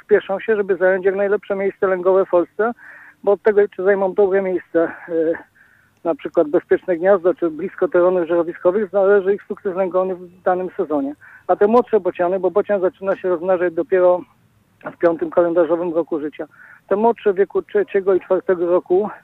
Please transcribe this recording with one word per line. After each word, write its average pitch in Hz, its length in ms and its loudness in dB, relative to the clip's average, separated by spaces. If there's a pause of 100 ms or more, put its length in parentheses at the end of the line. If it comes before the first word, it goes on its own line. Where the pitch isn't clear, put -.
spieszą 190 360 0
się, 220 160 -2
żeby 196 200 -2
zająć 185 280 0
jak 190 100 2
najlepsze 202 420 -2
miejsce 196 300 -2
lęgowe 185 400 2
w - 40 -20
Polsce, 208 420 0 (500)
bo 196 100 2
od 196 100 0
tego, 208 180 4 (160)
czy 190 60 -8
zajmą 196 320 0
dobre 196 280 2
miejsce, 170 500 -2 (160)
y, 165 260 -2 (680)
na 165 100 -2
przykład 160 340 -2
bezpieczne 175 480 -2
gniazdo, 175 380 2
czy 170 160 -4
blisko 175 380 -6
terenów 175 400 0
żerowiskowych, 175 640 -2
zależy 196 440 2
ich 190 80 -8
sukces 190 340 -8
lęgowy 185 380 -2
w 175 280 -18
danym 185 340 -2
sezonie. 147 380 -4 (320)
A 180 100 0
te 202 100 2
młodsze 226 340 2
bociany, 180 400 -2
bo 180 100 0
bocian 202 300 0
zaczyna 190 360 -2
się - 120 -6
rozmnażać 175 460 -2
dopiero 180 460 2 (720)
w - 60 -20
piątym 170 320 0
kalendarzowym 170 640 0
roku 160 260 -2
życia. 151 260 -10 (420)
Te 190 80 0
młodsze 214 360 0
w 180 40 -2
wieku 185 260 -2
trzeciego 196 520 -2
i 175 60 2
czwartego 180 460 -2
roku 185 440 0 (120)